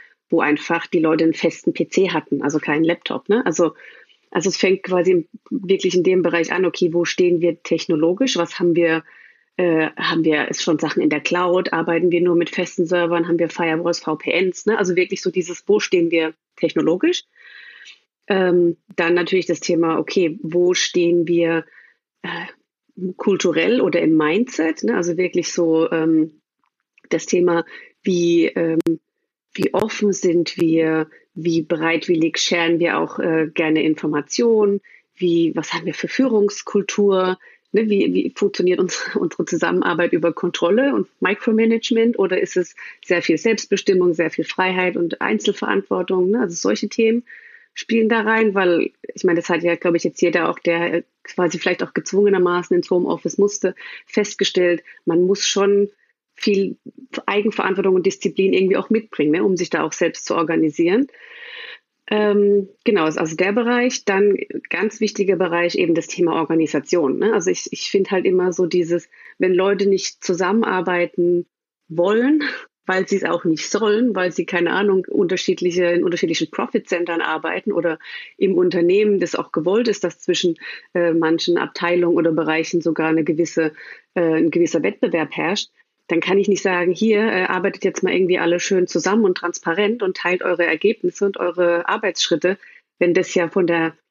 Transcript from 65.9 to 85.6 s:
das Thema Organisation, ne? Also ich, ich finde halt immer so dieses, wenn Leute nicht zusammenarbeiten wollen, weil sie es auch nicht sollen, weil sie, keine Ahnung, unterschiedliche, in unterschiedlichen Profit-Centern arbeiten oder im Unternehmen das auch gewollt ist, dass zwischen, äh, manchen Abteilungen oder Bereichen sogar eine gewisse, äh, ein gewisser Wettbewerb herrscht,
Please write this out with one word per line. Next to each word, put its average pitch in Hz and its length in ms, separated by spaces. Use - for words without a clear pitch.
das 160 140
Thema 175 260
Organisation, 160 840
ne? 220 120
Also 185 200
ich, - 180
ich - 220
finde 196 180
halt 185 140
immer 185 280
so 180 140
dieses, 170 420
wenn 185 160
Leute 196 320
nicht - 380
zusammenarbeiten 175 1200
wollen, 220 540
weil 185 200
sie 202 100
es 185 80
auch 170 200
nicht 160 240
sollen, 214 460
weil 180 180
sie, 170 140
keine 175 240
Ahnung, 190 400
unterschiedliche, 180 720
in 175 200
unterschiedlichen 165 460
Profit-Centern 175 720
arbeiten 165 500
oder 165 280
im 190 160
Unternehmen 185 640
das 170 140
auch 170 180
gewollt 196 360
ist, 196 160
dass 170 160
zwischen, 170 340
äh, 170 180
manchen 165 460
Abteilungen 170 580
oder 165 160
Bereichen 160 480
sogar 160 300
eine 160 140
gewisse, 160 500
äh, 165 220
ein 165 140
gewisser 170 320
Wettbewerb 170 500
herrscht, 165 360